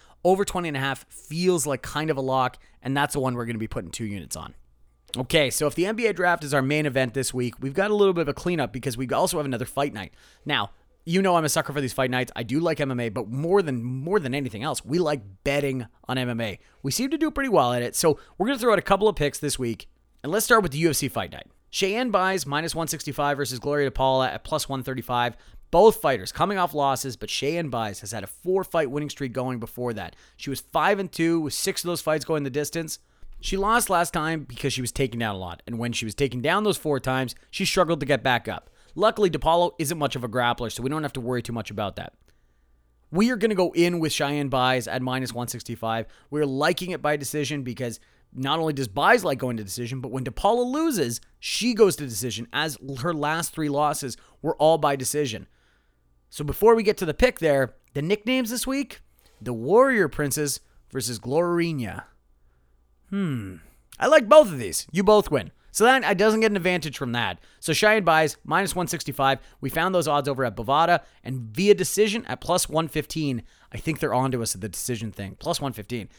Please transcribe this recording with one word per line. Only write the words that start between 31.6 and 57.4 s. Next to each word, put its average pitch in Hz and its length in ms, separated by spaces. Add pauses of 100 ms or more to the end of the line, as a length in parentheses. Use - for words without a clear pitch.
of 170 60
those 175 140
fights 156 240
going 156 180
the 135 60
distance. 151 500 (400)
She - 160
lost 220 340
last 175 220
time 160 320
because - 300
she 127 80
was 123 100
taken 120 260
down 113 160
a 95 60
lot, 87 260
and 113 140
when 117 140
she - 100
was 107 100
taken 127 280
down 180 240
those 202 120
four 143 220
times, 131 360 (140)
she - 140
struggled 170 380
to 147 40
get 131 160
back 123 280
up. - 200 (240)
Luckily, 208 360
DePaulo 160 500
isn't 156 180
much 139 200
of 123 80
a 113 40
grappler, 120 400
so 117 140
we 131 60
don't 156 140
have 143 100
to 135 80
worry 120 200
too 117 120
much 113 180
about 101 240
that. 85 180 (960)
We 202 200
are 247 60
gonna 214 180
go 180 160
in 175 280
with 160 120
Cheyenne 143 380
Buys 127 400
at 123 120
minus 127 320
one 120 140
sixty-five. 113 580 (240)
We're 147 160
liking 139 460
it 147 100
by 147 140
decision 143 480
because 120 380 (320)
not 139 260
only 160 120
does 135 160
Buys 180 380
like 139 140
going 123 180
to 110 60
decision, 120 360
but 123 120
when 131 120
DePaula 214 420
loses, 254 540 (180)
she - 360
goes 202 240
to 147 80
decision, 113 480
as 143 240 (220)
her 165 140
last 156 400
three 156 140
losses 143 480 (260)
were - 140
all 160 220
by 147 180
decision. 131 520 (840)
So - 160
before 208 280
we 226 100
get 208 160
to 190 60
the 151 80
pick - 260
there, 139 360 (180)